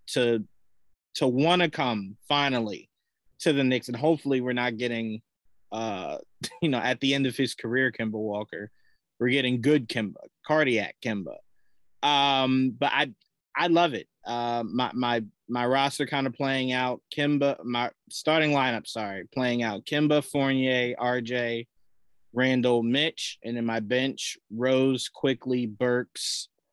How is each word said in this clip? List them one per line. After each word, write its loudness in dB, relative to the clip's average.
to, 2
to 2
wanna 4
come -4
finally 0
to 2
the 2
Knicks, 0
and -6
hopefully 0
we're -2
not -2
getting, -4
uh, -6
<laughs> -12
you 2
know, 2
at -2
the 2
end 2
of -4
his -2
career, 0
Kemba -4
Walker, -6
we're 2
getting 2
good 2
Kemba, -4
cardiac 2
Kemba. -6
Um, 2
but 0
I, 0
I 2
love 4
it. -8
Uh, -2
my, -2
my, 0
my 0
roster 2
kinda -2
playing -2
out. -2
Kemba, 0
my -2
starting 2
lineup, 0
sorry, -8
playing 0
out. -4
Kemba, 2
Fournier, 0
R 0
J, -4
Randall, 4
Mitch, -2
and -6
then -2
my 0
bench, -2
Rose, 2
Quickley, -2
Burks, -2